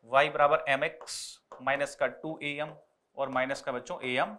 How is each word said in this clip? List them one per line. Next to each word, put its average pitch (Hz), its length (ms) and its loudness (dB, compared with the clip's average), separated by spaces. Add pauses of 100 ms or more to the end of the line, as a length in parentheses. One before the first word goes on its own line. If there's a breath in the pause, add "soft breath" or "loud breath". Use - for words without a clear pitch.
y 147 260 4
बराबर 147 360 6
एम 135 140 2
एक्स - 360 -8 (420)
माइनस 139 340 0
का 135 120 0 (100)
टू 156 260 -8
ए 147 140 -4
एम 151 160 -6 (440)
और 135 140 -2
माइनस 131 300 0
का 135 100 -4
बच्चों 123 300 -6
ए 127 140 -2
एम 190 240 0